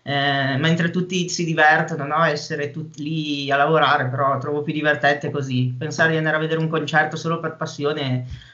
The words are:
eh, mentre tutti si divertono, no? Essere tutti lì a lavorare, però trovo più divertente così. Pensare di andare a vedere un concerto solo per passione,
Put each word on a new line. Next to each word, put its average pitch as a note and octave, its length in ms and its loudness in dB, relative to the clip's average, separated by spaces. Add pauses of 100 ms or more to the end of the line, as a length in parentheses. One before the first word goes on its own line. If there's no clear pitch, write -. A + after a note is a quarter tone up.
eh, C#3 540 0
mentre E3+ 320 2
tutti F3 380 -2
si - 160 -4
divertono, D#3+ 600 4
no? D3+ 180 0
Essere D3 480 -2
tutti D#3 320 -10
lì D3 480 -4
a C#3 60 4
lavorare, C#3+ 500 4
però C3+ 300 0
trovo D3 240 -4
più D3+ 100 -4
divertente D3 580 0
così. B2+ 480 -2
Pensare D#3+ 340 0
di D#3+ 60 2
andare D#3 200 2
a - 20 -2
vedere D#3+ 220 -2
un D#3 80 0
concerto D#3 480 0
solo E3 240 -4
per D#3 160 -6
passione, C#3+ 680 -2 (280)